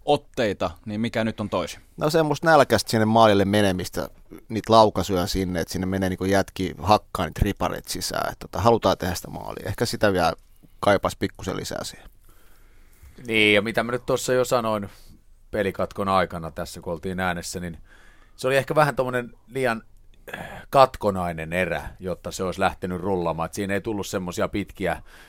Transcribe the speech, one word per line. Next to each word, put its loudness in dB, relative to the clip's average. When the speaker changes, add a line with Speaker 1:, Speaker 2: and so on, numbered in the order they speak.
Speaker 1:
otteita, -2
niin -6
mikä -2
nyt -6
on -6
toisin? -4
Speaker 2:
No -2
semmoista 2
nälkästä 6
sinne 4
maalille 6
menemistä, 0
niitä -2
laukaisuja 4
sinne, -2
että -6
sinne -4
menee -2
niinku -6
jätki 0
hakkaan 0
niitä -2
ripareita -4
sisään, -6
että -14
tota, -6
halutaan 4
tehdä -4
sitä -12
maalia. -12
Ehkä -4
sitä 2
vielä 2
kaipaisi 2
pikkusen -6
lisää -8
siihen. -16
Speaker 3:
Niin, 6
ja 6
mitä 0
mä -6
nyt -4
tuossa -2
jo 2
sanoin -2
pelikatkon -2
aikana 0
tässä, -12
kun -8
oltiin -8
äänessä, -4
niin -10
se -6
oli 2
ehkä 0
vähän 4
tommonen -4
liian, -4
äh, -12
katkonainen 2
erä, -2
jotta -8
se -6
olisi -4
lähtenyt -2
rullaamaan. -2
Et -8
siinä -4
ei -2
tullut -6
semmosia -4
pitkiä, -4
äh, -6